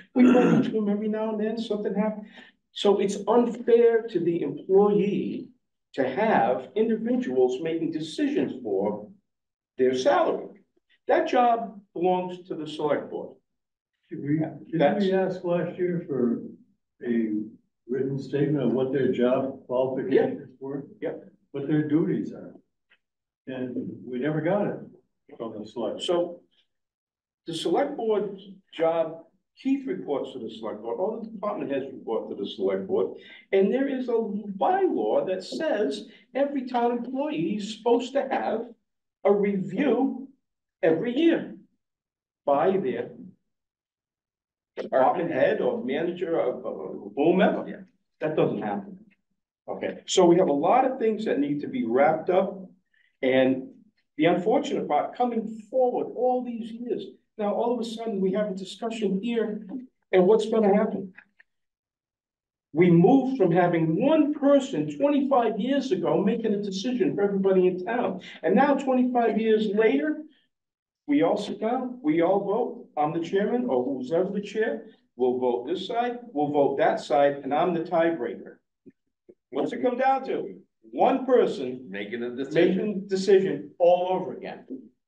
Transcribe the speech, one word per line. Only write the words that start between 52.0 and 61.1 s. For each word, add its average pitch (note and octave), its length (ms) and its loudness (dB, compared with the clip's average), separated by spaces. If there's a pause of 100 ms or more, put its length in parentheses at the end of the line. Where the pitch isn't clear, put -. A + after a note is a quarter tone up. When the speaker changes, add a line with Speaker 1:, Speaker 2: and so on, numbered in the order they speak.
Speaker 1:
up. F#3+ 280 2 (600)
And C3 500 2 (460)
the D#3 100 2
unfortunate G3+ 640 2
part, - 280 0
coming A3+ 540 -2
forward B3+ 360 0 (100)
all B3 280 0
these A#3 260 -10
years, A#3+ 340 -6 (320)
now G#3 160 -2
all B3 220 0
of A3+ 60 -4
a A3 40 -4
sudden A3 360 -6
we F#3+ 120 0
have F#3+ 180 -2
a F#3+ 40 -6
discussion F#3+ 680 -6
here, A#3 440 -4 (460)
and F3+ 140 6
what's A3 220 4
gonna G#3+ 260 4
happen? G3+ 380 -2 (1600)